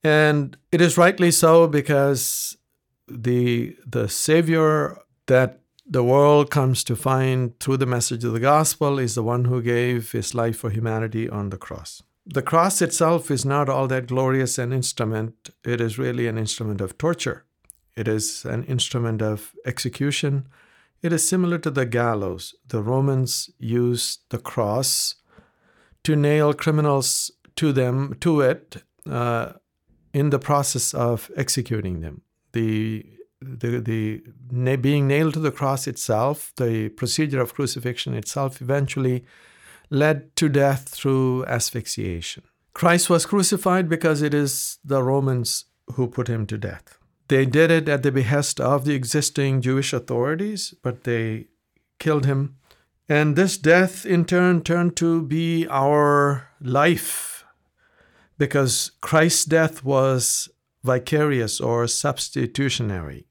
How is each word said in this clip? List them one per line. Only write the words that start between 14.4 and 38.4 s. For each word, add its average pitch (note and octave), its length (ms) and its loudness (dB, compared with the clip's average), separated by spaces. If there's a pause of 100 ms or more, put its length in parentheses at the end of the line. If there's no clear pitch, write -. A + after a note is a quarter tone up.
an B2 140 -4
instrument. A2 760 -4 (140)
It A#2+ 180 -2
is A2+ 160 -2
really B2 300 -2
an A2+ 100 -4
instrument G#2+ 440 -4
of - 180 -6
torture. E3 460 -4 (500)
It A2 120 -4
is G#2+ 380 -4
an A#2+ 200 -6
instrument A#2 580 -2
of G#2+ 320 -6 (100)
execution. C#3 840 -4 (540)
It E3+ 100 -2
is D#3+ 160 0
similar F3+ 300 0
to D#3+ 120 -4
the C3+ 160 0
gallows. A2 680 -2 (100)
The A2+ 160 -4
Romans C3 680 0 (100)
used A#2+ 680 -2
the A#2+ 80 -6
cross - 800 -2 (880)
to D#3 100 2
nail D3 380 2
criminals D3 760 0 (280)
to D3+ 160 0
them, C3 480 0
to D#3+ 180 2
it, - 460 -2 (200)
uh, A#2+ 460 -4 (640)
in D3 160 2
the C#3 100 2
process C#3+ 540 -2
of A#2+ 420 -2
executing G#2+ 640 -4
them. D#2 220 -12 (320)
The, A2 520 -2 (360)
the, B2 400 -6
the A2 420 -4 (260)
na-, B2+ 280 0
being C#3 280 2
nailed D3 280 2
to D#3+ 80 -4
the D3+ 100 0
cross C3+ 360 -2
itself, B2 680 -2
the A2+ 320 -2
procedure C3+ 540 -2
of A#2 120 -4
crucifixion B2 600 -6
itself, C3+ 480 -6